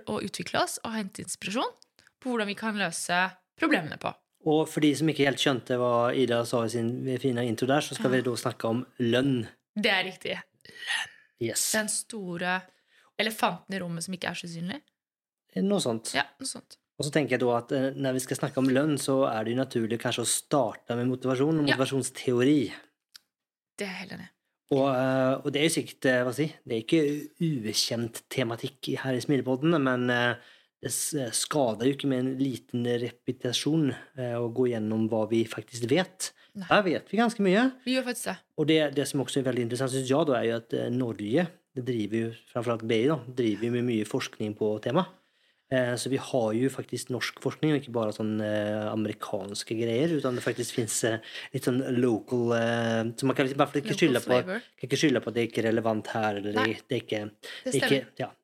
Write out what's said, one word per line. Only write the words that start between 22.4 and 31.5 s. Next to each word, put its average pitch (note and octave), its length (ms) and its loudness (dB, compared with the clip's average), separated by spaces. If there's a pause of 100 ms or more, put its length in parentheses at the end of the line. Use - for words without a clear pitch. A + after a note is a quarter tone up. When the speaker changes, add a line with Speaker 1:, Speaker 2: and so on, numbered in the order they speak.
Speaker 1:
Det G3+ 80 -6
er F#3+ 60 -8
jeg F3+ 80 -10
helt F#3 180 -14
enig - 80 -14
i. - 60 -20 (420)
Speaker 2:
Og, C3+ 160 4
eh, C3 440 2 (120)
og C#3 80 -2
det C#3+ 80 2
er E3 60 6
jo E3 80 0
sikkert, - 340 -2
eh, B2+ 160 6
hva B2+ 80 -2
skal C#3+ 120 0
jeg D3+ 100 -6
si, - 100 -20
det B2+ 80 -6
er A2+ 80 0
ikke D3 880 0
ukjent A#2 600 -2
tematikk A#2+ 600 -4
i, C3+ 80 -2
her C3 160 -2
i A#2+ 80 0
Smidepodden, C3 580 2
men, B2+ 300 2
eh, A#2+ 260 2 (460)
det B2+ 100 -6
s-, - 220 -4 (240)
skader A#2+ 480 2